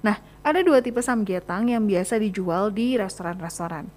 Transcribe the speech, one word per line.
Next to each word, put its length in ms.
Nah, 160
ada 160
dua 240
tipe 160
samgyetang 720
yang 160
biasa 320
dijual 560
di 240
restoran-restoran. 880